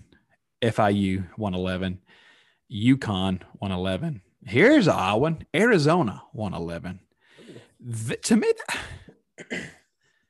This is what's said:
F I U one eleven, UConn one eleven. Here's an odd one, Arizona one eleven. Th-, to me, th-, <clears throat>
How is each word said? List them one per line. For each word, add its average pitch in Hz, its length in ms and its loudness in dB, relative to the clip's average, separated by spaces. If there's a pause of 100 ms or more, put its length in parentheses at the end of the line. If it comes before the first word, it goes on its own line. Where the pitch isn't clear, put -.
(600)
F 113 180 0
I 107 100 4
U 95 360 0 (100)
one 104 180 -4
eleven, 92 460 -4 (720)
UConn 101 720 0 (180)
one 98 120 -4
eleven. 92 500 -4 (240)
Here's 202 420 6
an 107 60 4
odd 95 280 0
one, 160 240 -2 (100)
Arizona 160 760 2
one 104 220 -6
eleven. 85 460 -8 (1080)
Th-, - 160 -6
to 220 120 4
me, 427 160 4 (1000)
th-, - 120 -6
<clears throat> - 40 -12 (640)